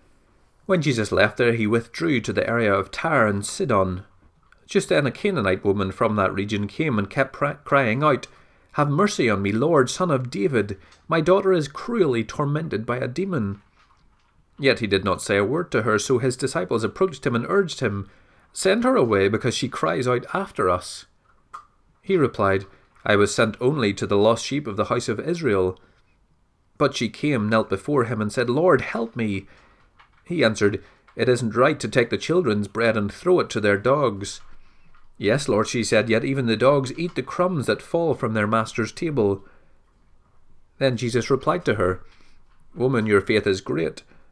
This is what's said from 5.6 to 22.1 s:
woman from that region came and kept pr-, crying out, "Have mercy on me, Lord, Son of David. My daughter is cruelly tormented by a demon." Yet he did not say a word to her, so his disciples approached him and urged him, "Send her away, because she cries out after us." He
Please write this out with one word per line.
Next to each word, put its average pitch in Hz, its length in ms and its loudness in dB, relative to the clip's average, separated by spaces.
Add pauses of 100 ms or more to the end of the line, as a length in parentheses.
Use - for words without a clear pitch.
woman 98 280 0
from 110 240 0
that 98 180 2
region 104 320 -2
came 135 320 -2
and 98 100 -2
kept 135 240 -2
pr-, 151 320 -6
crying 135 380 0
out, 143 240 2 (460)
"Have 147 160 0
mercy 151 400 2
on 98 140 2
me, 101 100 0
Lord, 135 380 4
Son 180 200 -2
of 127 200 -2
David. 135 480 -2 (300)
My 160 120 2
daughter 190 320 4
is 156 160 2
cruelly 151 560 0
tormented 143 640 -4
by 120 100 -2
a 123 120 -4
demon." 127 520 -4 (1000)
Yet 135 220 2
he 110 60 0
did 95 180 2
not 95 180 0
say 104 140 0
a 101 80 4
word 156 260 -2
to 113 120 0
her, 110 160 2
so 123 200 0
his 127 180 -2
disciples 139 460 -2
approached 143 440 -2
him 120 100 0
and 117 100 -4
urged 185 320 -2
him, 101 300 -4 (440)
"Send 208 300 0
her 254 140 2
away, 104 320 4
because 110 260 -2
she - 140 -4
cries 139 400 -2
out 123 260 -2
after 175 340 -2
us." - 380 -4 (960)
He 190 140 0